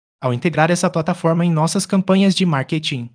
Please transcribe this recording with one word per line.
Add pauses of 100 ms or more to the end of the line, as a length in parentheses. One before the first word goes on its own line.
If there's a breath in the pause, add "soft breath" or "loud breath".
(200)
Ao
integrar
essa
plataforma
em
nossas
campanhas
de
marketing,